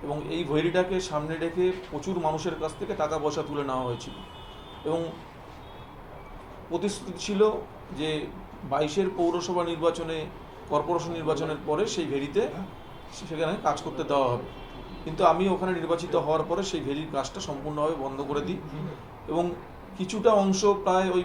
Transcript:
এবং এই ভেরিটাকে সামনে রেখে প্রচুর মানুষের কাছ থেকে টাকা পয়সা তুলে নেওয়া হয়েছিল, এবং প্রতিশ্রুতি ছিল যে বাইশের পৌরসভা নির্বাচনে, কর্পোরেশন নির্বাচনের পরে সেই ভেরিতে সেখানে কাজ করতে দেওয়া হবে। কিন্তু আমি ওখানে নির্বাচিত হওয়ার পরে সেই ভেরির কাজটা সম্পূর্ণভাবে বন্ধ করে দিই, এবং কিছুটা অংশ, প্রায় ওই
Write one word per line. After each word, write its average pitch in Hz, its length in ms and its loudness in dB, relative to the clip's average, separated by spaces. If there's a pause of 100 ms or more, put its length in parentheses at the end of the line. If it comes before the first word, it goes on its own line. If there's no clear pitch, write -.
এবং 147 260 -4
এই 165 140 -2
ভেরিটাকে 175 580 4
সামনে 156 340 -2
রেখে 165 360 2 (200)
প্রচুর 175 280 -2
মানুষের 156 400 0
কাছ 156 200 0
থেকে 202 140 -2
টাকা 156 260 0
পয়সা 151 280 0
তুলে 143 160 -2
নেওয়া 131 200 0
হয়েছিল, 120 300 -4 (720)
এবং 165 200 0 (1600)
প্রতিশ্রুতি 190 500 -2
ছিল 208 320 4 (460)
যে 156 280 -2 (440)
বাইশের 151 360 2 (120)
পৌরসভা 175 460 2
নির্বাচনে, 165 640 2 (440)
কর্পোরেশন 156 420 2
নির্বাচনের 156 540 0
পরে 156 220 2
সেই 180 180 0
ভেরিতে 139 420 2 (680)
সেখানে 160 400 -2 (100)
কাজ 147 180 2
করতে 160 220 -4
দেওয়া 139 240 4
হবে। 120 160 2 (600)
কিন্তু 160 200 2
আমি 170 240 8
ওখানে 185 220 2
নির্বাচিত 165 440 0
হওয়ার 156 340 4
পরে 185 140 0
সেই 185 160 -2
ভেরির 139 320 -2
কাজটা 139 280 -2
সম্পূর্ণভাবে 151 600 -2
বন্ধ 135 220 -4
করে 143 200 0
দিই, 180 160 -2 (680)
এবং 170 240 0 (460)
কিছুটা 202 340 4
অংশ, 196 340 6
প্রায় 190 460 6
ওই 180 140 4